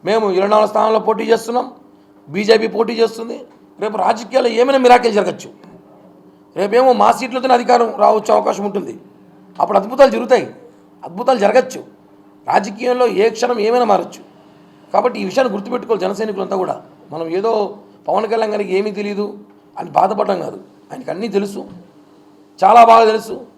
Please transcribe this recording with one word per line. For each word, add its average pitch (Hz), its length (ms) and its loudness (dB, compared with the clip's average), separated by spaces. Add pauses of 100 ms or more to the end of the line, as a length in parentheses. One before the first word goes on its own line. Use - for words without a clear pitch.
మేము 208 260 0
ఇరవై 185 160 0
నాలుగు 214 200 2
స్థానాల్లో 220 320 0
పోటీ 214 240 -2
చేస్తున్నాం, 226 480 -2 (580)
బీజేపీ 214 380 2
పోటీ 220 260 -4
చేస్తుంది. 226 520 -4 (340)
రేపు 214 180 -6
రాజకీయాల్లో 233 540 0
ఏమైనా 262 280 2
మిరాకిల్ 240 340 4
జరగచ్చు. - 400 -4 (1000)
రేపేమో 226 380 2
మా 214 180 4
సీట్లతోనే 247 420 0
అధికారం 240 420 2
రావచ్చు, 208 380 2
అవకాశం - 320 -2
ఉంటుంది. 190 340 -8 (600)
అప్పుడు 202 180 0
అద్భుతాలు 240 340 4
జరుగుతాయి, 226 440 0 (500)
అద్భుతాలు 220 340 -2
జరగచ్చు. 202 440 2 (640)
రాజకీయంలో 240 600 0
ఏ 202 220 0
క్షణం 240 300 -4
ఏమైనా 233 260 0
మారచ్చు. 175 500 -4 (580)
కాబట్టి 214 260 0
ఈ 202 60 -6
విషయాన్ని 196 280 -2
గుర్తుపెట్టుకోవాలి 202 480 -6
జన 185 100 -4
సైనికులంతా 196 440 -6
కూడా. - 280 -6 (280)
మనం 165 160 -8
ఏదో 202 500 -2 (300)
పవన్ 202 200 -2
కళ్యాణ్ 220 240 -2
గారికి 202 240 -4
ఏమీ 208 160 -2
తెలియదు, 208 460 -6 (400)
అని 170 200 -12
బాధపడడం 202 480 0
కాదు, - 140 -12 (300)
ఆయనకు 131 240 -14
అన్నీ 208 220 -8
తెలుసు, 202 260 -4 (1000)
చాలా 214 220 6 (100)
బాగా 226 200 6
తెలుసు. 220 240 -6 (220)